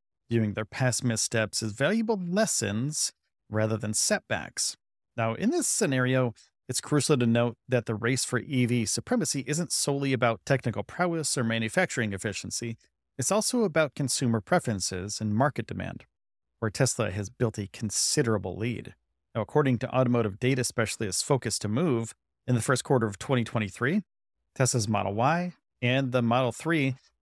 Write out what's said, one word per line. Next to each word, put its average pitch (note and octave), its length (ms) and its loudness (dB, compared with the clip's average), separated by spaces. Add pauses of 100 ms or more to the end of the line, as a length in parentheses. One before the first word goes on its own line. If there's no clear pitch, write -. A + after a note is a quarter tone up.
(300)
viewing A2 240 2
their G#2+ 120 -6
past - 380 0
missteps A2 580 0
as A2 120 -4
valuable G#3+ 440 0
lessons D3+ 920 -2 (380)
rather A2 260 0
than G#2+ 180 -4
setbacks. - 840 -2 (400)
Now, A2+ 160 0
in G3+ 160 0
this F4 180 0
scenario, C3 680 2 (340)
it's - 140 -4
crucial D3+ 340 4
to B2 120 2
note A#2 300 2 (120)
that B2 160 2
the A#2 80 -4
race A#2 320 0
for B2 140 -2
E B2+ 260 0
V A#2 220 0
supremacy C#3+ 580 -2
isn't D#3 260 -4
solely C#3 420 0
about A#2 340 2
technical B2 340 0
prowess E3+ 560 -2
or B2+ 60 0
manufacturing A2+ 680 0
efficiency. G2+ 640 -6 (440)
It's C3 120 0
also A3 320 2
about D#3+ 300 2
consumer A#2+ 480 0
preferences G2+ 800 -2
and G#2 140 0
market B2 320 0
demand, F#2 380 -8 (520)
where G#2+ 140 -2
Tesla A#2 400 0
has G2 180 -6
built A2 300 -2
a G2+ 120 -6
considerable G#2 840 0
lead. A2+ 380 -6 (400)
Now, A2+ 60 0
according C3 380 2
to - 160 -4
automotive A#2+ 440 2
data C3 240 2
specialist - 600 -2
Focus A#2+ 360 0
to G#2 80 -4
Move, A#2 480 0 (320)
in B2+ 80 2
the A2 80 0
first - 200 0
quarter A#2+ 220 2
of G#2 140 -4
twenty B2 240 0
twenty-three, A#2+ 580 0 (540)
Tesla's B2+ 320 2
Model G2+ 260 0
Y E3 400 0 (300)
and B2+ 300 2
the B2 100 4
Model A#2+ 280 2
three C#3+ 440 0 (260)